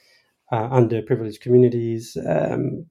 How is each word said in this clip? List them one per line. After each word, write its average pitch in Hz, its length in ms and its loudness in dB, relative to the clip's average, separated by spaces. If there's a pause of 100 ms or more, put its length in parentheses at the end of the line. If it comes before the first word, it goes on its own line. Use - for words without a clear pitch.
(520)
uh, 113 160 -2
underprivileged 113 720 0
communities, 120 800 2 (100)
um, - 640 -2